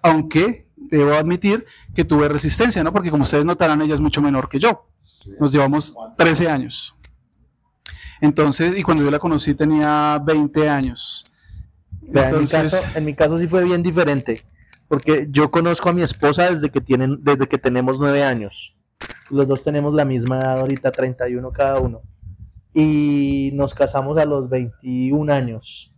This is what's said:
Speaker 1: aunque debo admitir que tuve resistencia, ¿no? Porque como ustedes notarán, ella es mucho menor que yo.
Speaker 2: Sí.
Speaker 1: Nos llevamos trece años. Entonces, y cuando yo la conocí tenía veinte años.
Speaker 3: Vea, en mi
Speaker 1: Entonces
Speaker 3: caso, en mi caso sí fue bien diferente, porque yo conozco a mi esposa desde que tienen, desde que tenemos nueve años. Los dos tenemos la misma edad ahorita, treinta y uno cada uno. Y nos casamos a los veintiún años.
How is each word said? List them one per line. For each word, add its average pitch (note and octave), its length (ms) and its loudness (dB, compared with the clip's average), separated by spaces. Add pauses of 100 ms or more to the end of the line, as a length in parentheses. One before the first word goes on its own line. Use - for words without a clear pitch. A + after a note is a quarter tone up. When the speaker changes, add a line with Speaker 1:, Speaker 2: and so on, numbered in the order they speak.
Speaker 1:
aunque D#3+ 720 2
debo D3 400 2
admitir F3+ 500 0 (300)
que F3 100 0
tuve D3 240 2
resistencia, D#3 540 0
¿no? E3 100 -2
Porque F#3 160 -2
como D3 140 2
ustedes D3 200 2
notarán, D#3+ 380 2
ella D#3 140 0
es C#3+ 60 0
mucho D3 200 0
menor C#3 280 0
que C3+ 100 -4
yo. G#3+ 280 0 (360)
Speaker 2:
Sí. G2+ 160 -18
Speaker 1:
Nos D3 120 2
llevamos D3 440 2 (200)
trece E3 320 4
años. B2+ 460 -6 (1300)
Entonces, D3+ 520 2
y G3 40 -4
cuando D#3 220 0
yo C#3+ 80 2
la D3 80 0
conocí D3 340 -2
tenía D3+ 720 2
veinte D3+ 440 0
años. C3+ 580 -4 (760)
Speaker 3:
Vea, C3 280 0
en C#3 80 0
mi D3 60 2
Speaker 1:
Entonces D#3 300 0
Speaker 3:
caso, F#3 240 -4
en D#3 80 -4
mi D3+ 100 -6
caso D#3+ 240 0
sí F3 80 -2
fue F3+ 160 2
bien F3 200 0
diferente, D3 600 -2 (440)
porque D3 420 0
yo D3+ 220 2
conozco E3+ 380 0
a E3+ 40 0
mi F3 80 0
esposa D3+ 500 2
desde D3+ 200 -2
que C#3+ 100 -2
tienen, C3 420 0
desde C#3 240 2
que C#3 120 -2
tenemos B2+ 400 0
nueve C#3+ 240 2
años. A#2 500 -6 (560)
Los C#3 180 2
dos C3+ 160 -2
tenemos D3 300 -2
la D3+ 120 2
misma C3 340 -2
edad C3 200 -2
ahorita, C3+ 320 -2
treinta B2+ 380 -4
y B2 60 -4
uno B2+ 160 -8
cada C3+ 280 0
uno. A#2+ 220 -4 (720)
Y C#3+ 800 2
nos C#3 220 -2
casamos C#3 420 0
a D#3 80 4
los C#3 240 -2
veintiún B2+ 800 -2
años. B2 680 -4